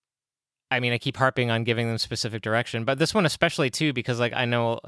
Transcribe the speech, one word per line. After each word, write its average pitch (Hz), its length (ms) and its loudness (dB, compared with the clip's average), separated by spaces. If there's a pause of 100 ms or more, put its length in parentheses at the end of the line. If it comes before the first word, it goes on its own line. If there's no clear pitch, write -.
(680)
I 127 100 2
mean, 123 140 0
I 117 60 0
keep - 180 -4
harping 127 320 2
on 113 160 2
giving 117 220 0
them 113 100 -2
specific - 440 -4
direction, 113 440 -2
but 135 140 0
this 160 160 2
one 196 100 4
especially 147 440 0
too, 151 240 0
because, 120 260 -2
like, 120 140 0
I 123 120 0
know, 117 420 0